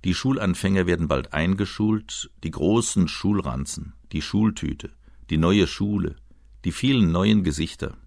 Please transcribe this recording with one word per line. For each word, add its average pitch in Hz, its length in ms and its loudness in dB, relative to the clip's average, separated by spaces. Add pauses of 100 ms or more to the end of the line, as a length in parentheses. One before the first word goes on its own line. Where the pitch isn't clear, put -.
Die 92 100 0
Schulanfänger 98 720 0
werden 85 220 0
bald 69 260 -2
eingeschult, 101 960 -2 (140)
die 82 80 -4
großen 98 560 2
Schulranzen, 76 840 -4 (180)
die 80 100 -4
Schultüte, 107 720 -2 (380)
die 78 80 0
neue 90 300 4
Schule, - 480 -2 (500)
die 90 60 0
vielen 123 400 2
neuen 98 320 4
Gesichter. 80 520 -4 (120)